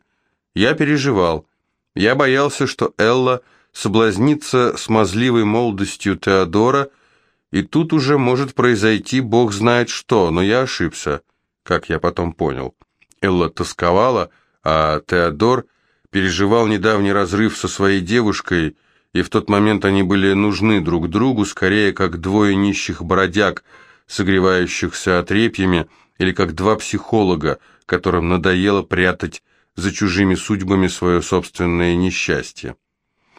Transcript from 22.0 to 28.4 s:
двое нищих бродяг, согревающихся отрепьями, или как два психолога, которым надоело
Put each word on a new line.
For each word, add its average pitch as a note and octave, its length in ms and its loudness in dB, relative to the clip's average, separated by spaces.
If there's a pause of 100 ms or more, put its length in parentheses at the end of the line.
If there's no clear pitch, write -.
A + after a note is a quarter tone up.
двое G2 360 2
нищих G2 480 -2
бродяг, F#2 580 0 (460)
согревающихся F#2 1120 0
отрепьями, F#2 640 0 (320)
или F#2 140 0
как F2+ 220 -4
два F#2 200 0
психолога, F2+ 840 -2 (280)
которым F2 420 0
надоело F#2 540 2